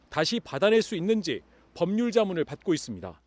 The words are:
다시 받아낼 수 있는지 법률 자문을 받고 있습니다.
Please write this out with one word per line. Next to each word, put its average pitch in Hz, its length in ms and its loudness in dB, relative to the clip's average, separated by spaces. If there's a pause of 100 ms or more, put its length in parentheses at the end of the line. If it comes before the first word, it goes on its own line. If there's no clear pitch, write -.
다시 165 320 0
받아낼 202 420 2
수 - 140 -4
있는지 175 440 -2 (340)
법률 214 360 0
자문을 190 340 2
받고 160 300 -2
있습니다. 92 520 -8